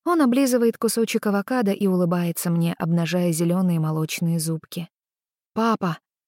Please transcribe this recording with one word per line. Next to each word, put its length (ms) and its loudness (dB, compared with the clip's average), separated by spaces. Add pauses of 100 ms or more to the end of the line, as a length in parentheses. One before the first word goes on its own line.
Он 180 2
облизывает 560 2
кусочек 480 0
авокадо 460 0
и 140 0
улыбается 640 0
мне, 280 0
обнажая 540 0
зеленые 460 0
молочные 600 -2
зубки. 500 -8 (640)
"Папа!" 460 -2 (300)